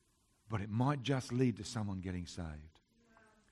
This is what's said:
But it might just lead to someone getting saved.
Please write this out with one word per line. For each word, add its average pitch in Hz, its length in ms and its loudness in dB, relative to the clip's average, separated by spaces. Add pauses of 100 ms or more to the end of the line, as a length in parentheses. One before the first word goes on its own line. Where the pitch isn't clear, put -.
(500)
But 107 120 -2
it 104 60 -6
might 127 360 2
just 131 280 0
lead 123 260 4
to 104 60 -6
someone 101 360 -2
getting 90 260 -2
saved. 78 540 -8 (720)